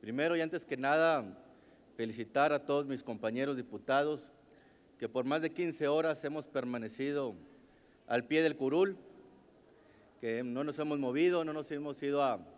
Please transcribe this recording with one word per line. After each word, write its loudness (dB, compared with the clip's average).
Primero 0
y 2
antes -4
que -4
nada, 2
felicitar 2
a 0
todos 0
mis -6
compañeros -2
diputados, -2
que -6
por -2
más 0
de -2
quince -2
horas 2
hemos -6
permanecido -4
al 2
pie 4
del 4
curul, 2
que -2
no -4
nos -4
hemos 0
movido, 2
no -4
nos -6
hemos -6
ido 2
a 0